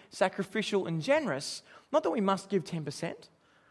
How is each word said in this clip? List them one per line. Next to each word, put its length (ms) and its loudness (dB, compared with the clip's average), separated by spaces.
sacrificial 760 0
and 160 -2
generous, 600 0
not 120 4
that 60 2
we 100 0
must 280 2
give 160 2
ten 200 -6
percent. 440 -8